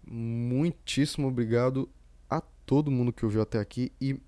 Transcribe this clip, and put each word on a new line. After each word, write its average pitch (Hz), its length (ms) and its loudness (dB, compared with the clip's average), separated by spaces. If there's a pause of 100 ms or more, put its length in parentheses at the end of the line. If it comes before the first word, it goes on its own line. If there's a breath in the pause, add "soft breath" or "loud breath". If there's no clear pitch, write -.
Muitíssimo 120 1200 -2
obrigado 123 600 0 (420)
a 160 100 0
todo 143 500 0
mundo 123 220 2
que - 140 -4
ouviu 107 160 2
até 110 160 -2
aqui 123 420 -4
e 135 280 -2